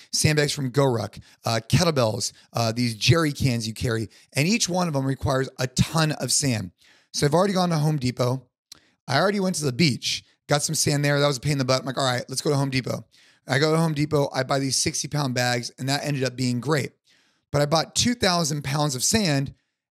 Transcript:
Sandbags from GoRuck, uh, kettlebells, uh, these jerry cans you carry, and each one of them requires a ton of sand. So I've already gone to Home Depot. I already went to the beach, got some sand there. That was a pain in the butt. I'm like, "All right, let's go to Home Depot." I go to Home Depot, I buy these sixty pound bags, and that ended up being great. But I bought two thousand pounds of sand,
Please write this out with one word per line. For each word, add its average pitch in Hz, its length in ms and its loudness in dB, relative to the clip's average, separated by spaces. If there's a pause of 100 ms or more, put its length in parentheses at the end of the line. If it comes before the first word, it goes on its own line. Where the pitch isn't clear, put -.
(120)
Sandbags 151 420 2
from 131 180 -4
GoRuck, 117 480 0 (260)
uh, 113 140 0 (100)
kettlebells, 131 600 2 (200)
uh, 113 200 0
these 117 240 -2
jerry 156 360 2
cans 117 360 -2
you 107 80 -8
carry, 113 340 -4 (240)
and 143 140 2
each 220 200 0
one 180 200 -2
of 151 80 -4
them 135 100 0
requires 135 440 0 (100)
a 131 80 -2
ton 156 460 0
of 127 180 -4
sand. 107 400 0 (420)
So 147 140 0
I've 139 80 2
already 196 180 2
gone 180 160 2
to 165 80 0
Home 151 200 2
Depot. 127 500 -2 (600)
I 135 120 2
already 202 200 2
went 185 180 -2
to 147 80 -4
the 131 80 -2
beach, 123 500 0 (240)
got 147 160 2
some 165 100 -4
sand 147 320 0
there. 143 140 2
That 147 80 4
was 143 100 0
a 113 40 -10
pain 143 100 -2
in 143 80 0
the 131 60 2
butt. 131 160 2
I'm - 40 -12
like, 135 120 -6
"All 139 80 0
right, 123 220 0
let's 131 140 -6
go 165 80 -2
to 143 60 2
Home 139 160 0
Depot." 123 340 -4 (420)
I 131 120 2
go 156 120 4
to 160 60 4
Home 165 160 2
Depot, 147 400 0
I 131 100 -2
buy 139 140 -2
these 135 200 -2
sixty - 300 -4
pound 139 280 -4
bags, 123 420 0
and 127 100 -6
that 139 160 -2
ended 143 200 -2
up 123 120 -4
being 123 240 -2
great. 131 340 -2 (580)
But 143 100 2
I 147 60 2
bought 156 260 0
two 240 220 0
thousand 170 480 0
pounds 147 320 -2
of 123 80 -4
sand, 147 500 0 (380)